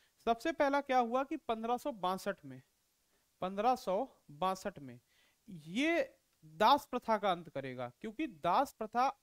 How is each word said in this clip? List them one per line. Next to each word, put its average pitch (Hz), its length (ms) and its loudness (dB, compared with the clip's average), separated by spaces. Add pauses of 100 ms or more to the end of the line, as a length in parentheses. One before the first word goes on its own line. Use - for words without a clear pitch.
(260)
सबसे 233 280 0
पहला 285 300 2
क्या 262 160 2
हुआ 247 240 2
कि 311 160 -8
पन्द्रह 233 380 -2
सौ 294 160 -4
बासठ 185 520 -4
में, 131 160 -14 (800)
पन्द्रह 202 360 2
सौ 185 180 -2 (380)
बासठ 185 460 -4
में 123 200 -16 (480)
ये 214 540 0 (420)
दास 214 440 4
प्रथा 233 300 0
का 196 140 2
अंत 175 180 -4
करेगा, 127 420 -6
क्योंकि 226 360 -8
दास 185 460 0
प्रथा 240 340 -2 (160)